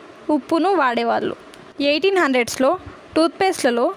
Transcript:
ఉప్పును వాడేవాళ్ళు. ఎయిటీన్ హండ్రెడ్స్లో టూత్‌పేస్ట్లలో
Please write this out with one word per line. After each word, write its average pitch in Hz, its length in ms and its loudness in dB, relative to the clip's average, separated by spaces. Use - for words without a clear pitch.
ఉప్పును 320 360 0
వాడేవాళ్ళు. 233 540 -2
ఎయిటీన్ 359 340 2
హండ్రెడ్స్లో 262 460 0
టూత్‌పేస్ట్లలో 311 800 0